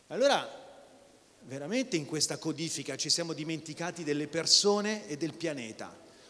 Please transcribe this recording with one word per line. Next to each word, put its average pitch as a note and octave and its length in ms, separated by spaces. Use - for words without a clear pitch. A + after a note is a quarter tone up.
Allora, F#3+ 540
veramente D3+ 500
in D3 80
questa D3 320
codifica D3 580
ci C#3+ 140
siamo E3 240
dimenticati D#3+ 720
delle D3 240
persone G3+ 800
e D3+ 80
del D3+ 160
pianeta. A2+ 640